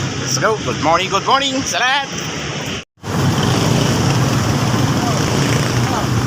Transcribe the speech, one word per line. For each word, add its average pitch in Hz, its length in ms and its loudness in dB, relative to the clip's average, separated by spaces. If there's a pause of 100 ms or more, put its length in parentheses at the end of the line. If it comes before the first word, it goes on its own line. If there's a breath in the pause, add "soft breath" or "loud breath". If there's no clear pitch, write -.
(200)
Let's - 160 -2
go. 202 320 0
Good 110 160 -2
morning, 175 240 2
good 180 160 0
morning 262 400 2
sa 175 160 -2
lahat. 269 260 0 (4000)